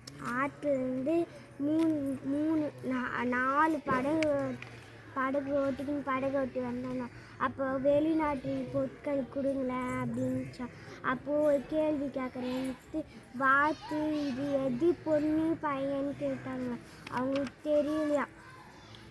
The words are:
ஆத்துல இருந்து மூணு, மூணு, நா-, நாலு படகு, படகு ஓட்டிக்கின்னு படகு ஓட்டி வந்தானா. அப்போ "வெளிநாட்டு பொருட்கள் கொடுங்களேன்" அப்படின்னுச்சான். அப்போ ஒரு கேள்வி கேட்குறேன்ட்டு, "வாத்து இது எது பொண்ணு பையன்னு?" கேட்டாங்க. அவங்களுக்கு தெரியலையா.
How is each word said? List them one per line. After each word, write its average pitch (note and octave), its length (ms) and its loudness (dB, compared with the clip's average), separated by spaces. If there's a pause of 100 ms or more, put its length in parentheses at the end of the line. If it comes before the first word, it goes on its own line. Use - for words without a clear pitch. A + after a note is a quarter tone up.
(320)
ஆத்துல C#4 420 0
இருந்து C4 420 0 (440)
மூணு, D#4 360 4 (300)
மூணு, D4+ 400 2 (180)
நா-, B3 420 -2
நாலு C#4 600 4
படகு, D4 440 2 (840)
படகு C4+ 420 -2
ஓட்டிக்கின்னு C#4 500 0
படகு C4+ 320 0
ஓட்டி B3+ 220 0
வந்தானா. B3 480 -4 (320)
அப்போ - 260 -2 (140)
"வெளிநாட்டு D4 760 4 (180)
பொருட்கள் C#4 580 -2
கொடுங்களேன்" B3+ 680 -2
அப்படின்னுச்சான். B3+ 760 -2 (300)
அப்போ C4 280 -2 (100)
ஒரு C#4+ 260 6
கேள்வி D#4 440 2
கேட்குறேன்ட்டு, B3+ 880 -4 (380)
"வாத்து C#4+ 600 4 (220)
இது C#4 240 -2 (120)
எது C4+ 320 2 (140)
பொண்ணு D#4 420 2 (160)
பையன்னு?" C#4 580 0
கேட்டாங்க. C4 500 -4 (420)
அவங்களுக்கு C4+ 520 0
தெரியலையா. D4 640 2 (840)